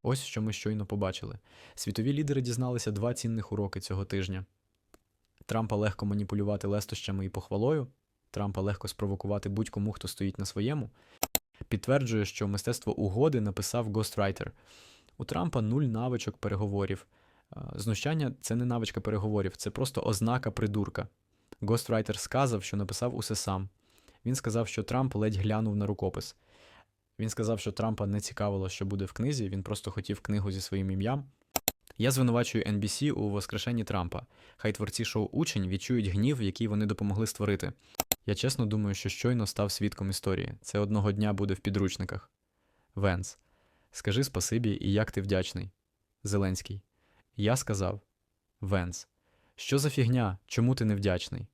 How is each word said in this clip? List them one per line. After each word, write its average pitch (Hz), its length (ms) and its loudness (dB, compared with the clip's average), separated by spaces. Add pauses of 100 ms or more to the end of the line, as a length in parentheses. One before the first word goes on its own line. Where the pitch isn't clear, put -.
Ось 131 200 0
що - 180 -4
ми 107 120 0
щойно 107 320 -2
побачили. 101 540 -4 (360)
Світові 113 380 0
лідери 143 280 0
дізналися 120 500 0
два 110 220 0
цінних 113 380 -2
уроки 101 280 -2
цього 95 260 -2
тижня. 92 400 -2 (1000)
Трампа 113 300 0
легко 104 300 2
маніпулювати 101 640 0
лестощами 98 580 -2
і 95 40 -2
похвалою, 120 580 0 (440)
Трампа 101 300 -2
легко 101 260 -2
спровокувати 101 640 -2
будь-кому, 104 420 -2
хто - 160 -8
стоїть - 320 -4
на 95 60 -2
своєму. 117 440 -2 (760)
Підтверджує, 113 580 2
що - 220 -2
мистецтво 104 480 0
угоди 117 460 4
написав 104 500 0
гострайтер. - 600 0 (680)
У - 80 -6
Трампа 165 360 0
нуль 120 220 2
навичок 117 540 0
переговорів. 98 680 -2 (480)
Е, - 60 -10 (140)
знущання — 135 680 0
це - 140 -2
не 123 100 2
навичка 117 360 0
переговорів, 104 560 0
це - 120 -4
просто - 320 -2
ознака 113 500 2
придурка. 101 560 0 (540)
Гострайтер 110 580 2
сказав, 127 440 2
що - 140 -4
написав 101 380 -2
усе 110 200 -2
сам. 95 340 -2 (560)
Він 127 100 2
сказав, 113 320 0
що - 160 -4
Трамп 131 320 0
ледь 107 200 2
глянув 107 400 2
на 101 100 2
рукопис. - 500 -4 (840)
Він 110 100 0
сказав, 107 300 0
що 101 120 -4
Трампа 107 360 -2
не 101 140 0
цікавило, 98 480 -2
що 98 160 -4
буде 98 200 -2
в - 80 -10
книзі, 120 360 0
він 98 140 -4
просто 104 280 -4
хотів - 280 -4
книгу 104 320 0
зі 95 100 -4
своїм 95 300 -2
ім'ям. 120 340 0 (720)
Я 123 140 4
звинувачую 120 560 4
Ен 104 120 2
Бі 104 80 0
Сі 139 240 2
у 104 180 0
воскрешенні 110 540 0
Трампа. 95 420 -2 (320)
Хай 107 160 0
творці 110 320 -2
шоу 110 200 0
«Учень» 107 420 0
відчують 104 400 2
гнів, 113 340 4
який 104 260 0
вони 104 180 2
допомогли 104 420 0
створити. 101 460 0 (520)
Я 104 100 2
чесно 131 300 0
думаю, 104 300 0
що - 140 -4
щойно 120 380 0
став 104 240 0
свідком 101 380 -2
історії. - 520 -2
Це - 180 -2
одного 104 320 4
дня 104 220 2
буде 98 200 0
в 92 60 -4
підручниках. 95 720 -2 (640)
Венс. 92 420 0 (540)
Скажи 110 320 0
спасибі 113 580 0
і 101 120 2
як 107 180 2
ти 101 100 -2
вдячний. 95 500 -2 (520)
Зеленський. 98 580 0 (540)
Я 107 200 4
сказав. 98 460 -2 (600)
Венс. 92 460 -2 (520)
«Що 135 200 2
за 143 100 2
фігня? 120 480 2 (100)
Чому 123 280 4
ти 117 100 0
невдячний?» 101 680 0